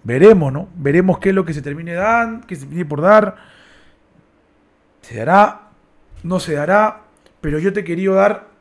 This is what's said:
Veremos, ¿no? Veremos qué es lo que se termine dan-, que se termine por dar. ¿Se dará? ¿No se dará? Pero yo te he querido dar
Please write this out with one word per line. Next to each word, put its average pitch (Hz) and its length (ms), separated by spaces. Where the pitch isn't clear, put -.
Veremos, 151 480
¿no? 156 240
Veremos 170 440
qué 190 100
es 190 60
lo 190 100
que 165 80
se 143 80
termine 160 320
dan-, 226 480
que - 140
se 135 60
termine 156 240
por 147 160
dar. 202 340
¿Se 113 160
dará? 180 520
¿No 180 160
se 165 140
dará? 190 500
Pero 151 180
yo 190 140
te 208 80
he - 20
querido 185 320
dar 202 320